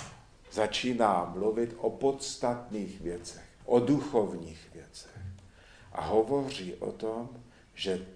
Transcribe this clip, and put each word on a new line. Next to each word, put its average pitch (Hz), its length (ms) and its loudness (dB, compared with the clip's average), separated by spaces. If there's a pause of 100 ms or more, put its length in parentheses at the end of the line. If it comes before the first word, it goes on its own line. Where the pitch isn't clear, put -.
(520)
Začíná 107 840 2
mluvit 110 420 0
o 113 120 0
podstatných 120 1120 -2
věcech, 85 440 -8 (200)
o 123 140 6
duchovních 101 920 2
věcech. - 380 -18 (840)
A - 80 -4
hovoří 110 720 2
o 104 160 -4
tom, 113 380 -4 (440)
že 92 320 -2 (100)